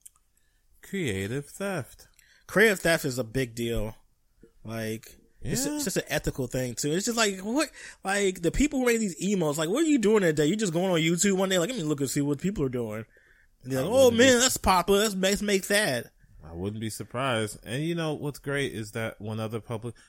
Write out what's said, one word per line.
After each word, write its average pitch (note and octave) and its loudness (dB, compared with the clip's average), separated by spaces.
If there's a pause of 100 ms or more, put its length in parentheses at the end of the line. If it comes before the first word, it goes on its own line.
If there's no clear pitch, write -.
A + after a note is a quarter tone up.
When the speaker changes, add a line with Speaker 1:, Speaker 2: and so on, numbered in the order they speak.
(840)
Speaker 1:
Creative B2+ -4
theft. - -8 (400)
Speaker 2:
Creative G3 4
theft E3 2
is B2+ -2
a B2 -2
big A#2 -4
deal. A2+ -4 (680)
Like, A2 -8 (260)
it's, A3+ -2
Speaker 1:
Yeah. D4 -4
Speaker 2:
it's D4+ -4
just F#3+ -4
an D#3 -2
ethical C#3+ -2
thing B2 -4
too. D3 -2
It's F#3+ -2
just A#3 -2
like, G3+ 0
what, A#3 -2 (340)
like, F#3+ 0
the E3 2
people C#4+ 2
who B3+ 2
make A#3 4
these F#3+ -4
emotes, E3+ 0
like, D#3+ 0
what C4 2
are D#4 2
you D4 6
doing G#3+ 6
today? D#3 4
You F3+ 4
just G#3+ 0
going F3+ 2
on E3 4
YouTube F3+ 4
one F#3+ 2
day, F#3+ 2
like, E3+ 0
"Let B3+ -6
me E3+ -4
look D3 0
and C3+ -2
see C#3+ -2
what C#3+ 0
people A#2 -2
are C3 0
doing." A2+ -6 (600)
And B2+ -6
they're C3 0
like, F3 -2
Speaker 1:
I - 0
Speaker 2:
"Oh C4+ 6
Speaker 1:
wouldn't A#3 6
be B3 8
Speaker 2:
man, C4 8
Speaker 1:
su- A#3 4
Speaker 2:
that's B3+ 2
popular. G3 4
Let's G#3+ 0
make, F#3+ 0
let's G3+ -2
make G3+ 0
that." G3 0 (420)
Speaker 1:
I D#2+ -16
wouldn't G#2 -6
be A2+ -6
surprised. A#2 -4
And B2+ -4
you E3+ -2
know D#3+ -2
what's C#3 -8
great C#3 -4
is G#2+ -8
that A2+ -6
when A2 -6
other A2 -6
public, A#2 -8 (120)